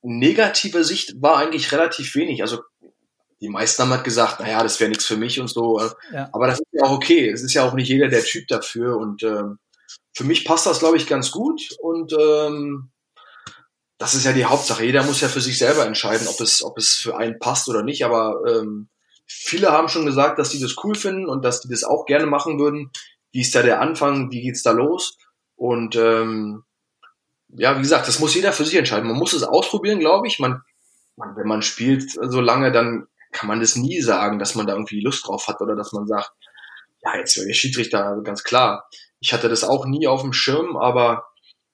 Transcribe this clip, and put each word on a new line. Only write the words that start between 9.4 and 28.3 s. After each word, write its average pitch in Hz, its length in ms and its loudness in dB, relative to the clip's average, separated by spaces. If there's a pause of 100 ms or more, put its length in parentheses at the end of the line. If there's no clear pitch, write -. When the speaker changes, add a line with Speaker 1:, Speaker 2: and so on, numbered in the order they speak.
Speaker 1:
für - 120 -8
mich 156 200 0
passt 165 220 0
das, 165 140 0
glaub 165 160 4
ich, 160 100 0
ganz 135 240 -2
gut 302 380 -4 (120)
und, 165 320 -4
ähm, 151 800 0 (1040)
das 107 180 -2
ist 131 100 0
ja 131 80 4
die 131 120 2
Hauptsache. 120 400 0
Jeder 131 200 4
muss 143 160 0
ja 139 80 2
für 135 120 -2
sich 127 160 -2
selber 127 300 4
entscheiden, 110 400 -2
ob - 140 -6
es, - 240 2
ob - 140 -10
es - 160 2
für - 220 -4
einen 113 220 -4
passt 135 300 -2
oder 107 160 0
nicht. 139 200 -2
Aber, 113 440 0
ähm, 107 400 -2 (360)
viele - 460 0
haben 160 180 4
schon 160 180 -2
gesagt, 143 340 2
dass 139 100 0
die 143 100 -6
das 123 220 -4
cool 208 140 -2
finden 190 320 -4
und 139 160 -4
dass 123 160 0
die 127 80 -16
das 120 160 -4
auch - 220 0
gerne 147 200 4
machen 147 320 -2
würden. 147 320 -2 (400)
Wie 131 100 -4
ist - 140 -2
da 123 80 6
der 117 180 4
Anfang? 143 520 0
Wie 120 100 -8
geht's 123 220 -6
da 117 80 6
los? 147 440 0 (380)
Und, 117 400 -2
ähm, 113 680 2 (840)
ja, 135 280 2
wie 131 60 -2
gesagt, 143 260 2
das - 100 0
muss 151 160 2